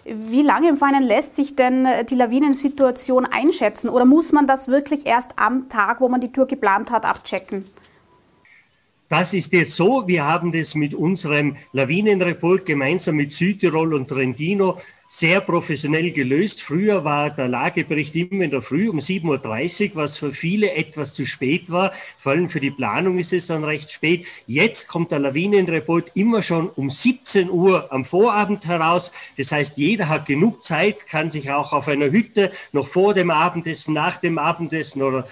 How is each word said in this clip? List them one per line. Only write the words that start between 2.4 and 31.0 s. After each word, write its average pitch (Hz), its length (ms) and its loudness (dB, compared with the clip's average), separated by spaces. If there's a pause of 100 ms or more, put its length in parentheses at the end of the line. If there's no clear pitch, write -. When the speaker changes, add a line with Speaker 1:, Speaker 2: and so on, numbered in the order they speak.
Speaker 1:
einschätzen? - 600 0
Oder 247 160 2
muss 302 280 6
man 285 160 4
das 269 180 2
wirklich 285 400 0
erst 247 320 0
am 254 300 0
Tag, 214 320 0
wo 254 80 4
man 247 120 0
die 247 120 -6
Tour 262 160 2
geplant 214 420 0
hat, 196 140 0
abchecken? - 600 -6 (1400)
Speaker 2:
Das 170 260 0
ist - 180 -2
jetzt 160 240 2
so, 214 320 2
wir 170 160 2
haben 165 260 0
das 160 240 -4
mit 147 200 -2
unserem 147 640 0 (160)
Lawinenreport 180 960 2
gemeinsam 156 480 0
mit 147 180 0
Südtirol 165 600 0
und 131 140 -2
Trentino 147 720 -2 (260)
sehr 180 360 2
professionell 160 720 -2
gelöst. 147 500 0
Früher 190 420 0
war 147 240 0
der 143 180 -4
Lagebericht 151 680 -2
immer 180 280 -2
in 151 60 -2
der 131 120 -2
Früh 185 260 0
um 160 140 -2
sieben 175 260 -2
Uhr 143 80 0
dreißig, 135 580 -4
was 147 220 -4
für 143 160 -6
viele 190 400 -2
etwas 151 400 -6
zu 135 140 -6
spät 156 440 -4
war. 185 220 0 (260)
Vor 139 140 -2
allem 165 160 0
für 156 120 -6
die 135 100 -2
Planung 139 480 -2
ist 175 160 -4
es 175 140 -2
dann 160 140 -4
recht 151 280 -6
spät. 170 340 0 (220)
Jetzt 151 420 0
kommt 165 240 -2
der 151 60 0
Lawinenreport 165 960 0
immer 220 260 2
schon 170 300 -2
um 139 180 -6
siebzehn 196 600 0
Uhr 180 420 2
am 131 140 -2
Vorabend 202 580 2
heraus. 170 480 0 (240)
Das 135 160 -4
heißt, 147 240 -2
jeder 170 320 0
hat 151 160 -2
genug 160 400 0
Zeit, 180 420 -2